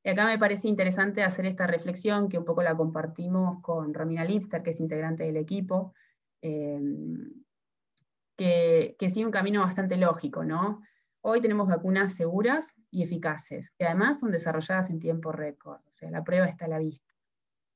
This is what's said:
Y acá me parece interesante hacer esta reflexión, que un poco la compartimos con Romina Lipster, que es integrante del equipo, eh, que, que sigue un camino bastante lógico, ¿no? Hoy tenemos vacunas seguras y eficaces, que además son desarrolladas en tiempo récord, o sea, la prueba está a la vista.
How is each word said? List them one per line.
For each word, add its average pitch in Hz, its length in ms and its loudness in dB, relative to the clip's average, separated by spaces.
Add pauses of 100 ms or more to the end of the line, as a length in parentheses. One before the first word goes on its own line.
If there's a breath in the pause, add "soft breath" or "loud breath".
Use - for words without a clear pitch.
Y 196 60 0
acá 202 160 2
me 220 120 2
parece 208 300 2
interesante 196 540 2
hacer 185 220 0
esta 185 220 0
reflexión, 185 640 0
que 180 100 -2
un 170 60 -4
poco 170 180 0
la 160 140 2
compartimos 175 840 -2
con 160 320 -4
Romina 165 320 -2
Lipster, 196 380 -2
que 170 80 -2
es 160 100 -6
integrante 160 440 -2
del 156 120 -2
equipo, 185 560 -2 (480 loud breath)
eh, 147 400 -4 (1600)
que, 170 600 4
que 185 120 0
sigue 220 160 0
un 214 60 0
camino 202 280 2
bastante 185 360 2
lógico, 165 480 2
¿no? 175 360 -2 (400 loud breath)
Hoy 220 200 2
tenemos 208 260 2
vacunas 190 480 2
seguras 214 680 0 (100)
y 180 120 -2
eficaces, 165 680 -6
que - 120 -4
además 202 360 2
son 233 100 -2
desarrolladas 170 580 0
en 165 120 -4
tiempo 165 320 -2
récord, 147 540 -10
o - 60 -20
sea, 160 180 -14
la 165 120 -6
prueba 180 240 2
está 170 200 -6
a - 20 -4
la 160 100 -2
vista. 156 340 -6 (640)